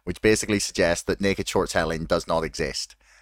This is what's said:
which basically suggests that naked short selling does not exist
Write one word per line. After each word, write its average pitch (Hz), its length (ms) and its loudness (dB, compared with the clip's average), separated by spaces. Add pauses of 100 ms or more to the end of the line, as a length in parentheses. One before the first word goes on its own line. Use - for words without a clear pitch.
which - 180 -8
basically 107 380 4
suggests 85 460 0
that 92 160 -2
naked 98 260 0
short 92 220 0
selling 82 360 0
does 85 220 0
not 82 160 0
exist 73 520 -6 (260)